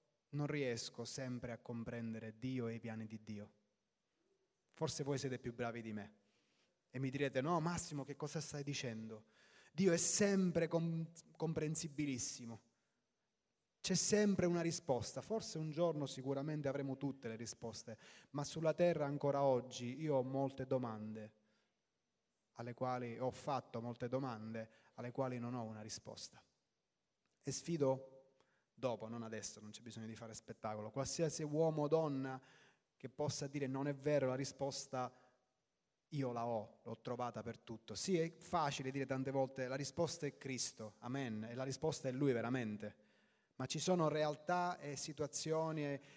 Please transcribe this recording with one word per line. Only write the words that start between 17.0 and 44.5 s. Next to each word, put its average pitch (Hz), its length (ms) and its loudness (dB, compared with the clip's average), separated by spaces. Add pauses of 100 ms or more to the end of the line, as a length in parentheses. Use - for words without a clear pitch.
le 113 80 -6
risposte, 113 600 -8 (340)
ma 143 120 -2
sulla 160 300 2
terra 165 320 6
ancora 139 380 4
oggi 123 580 2
io 151 140 2
ho 127 80 6
molte 135 420 0
domande 110 720 -2 (1200)
alle 120 140 -8
quali, 123 440 -2
ho 123 140 0
fatto 127 480 -4
molte 120 300 -6
domande 113 600 -4 (260)
alle 120 160 -8
quali 127 280 0
non 120 140 -2
ho 120 100 -2
una 110 180 -6
risposta. - 600 -10 (1000)
E 139 120 -4
sfido - 1200 -2
dopo, 113 340 -4
non 117 160 -8
adesso, 110 380 -8
non 107 100 -14
c'è - 80 -14
bisogno 113 280 -10
di 110 80 -8
fare 113 180 -12
spettacolo, 107 580 -6
qualsiasi 143 500 -2
uomo 156 420 2
o 147 40 2
donna 135 540 2 (560)
che 135 100 -12
possa 143 400 -2
dire: 139 180 -2
"Non 135 220 0
è 143 80 0
vero, 135 320 4
la 127 80 2
risposta 131 760 -4 (1000)
io 131 240 0
la 117 120 0
ho, 113 380 -2
l'ho 113 140 -6
trovata 120 440 -2
per 113 180 -8
tutto." 110 360 -10
Sì, 190 220 2
è 165 120 4
facile 143 640 0
dire 135 140 0
tante 135 260 0
volte: 131 380 2
"La 135 80 -2
risposta 147 480 0
è 139 120 -4
Cristo, 117 640 -6
amen, 120 460 -2
e 120 100 -8
la 131 80 -2
risposta 139 460 -2
è - 20 0
Lui 135 220 4
veramente." 113 760 -2 (480)
Ma 131 120 -4
ci 160 120 -2
sono 175 300 6
realtà 156 680 2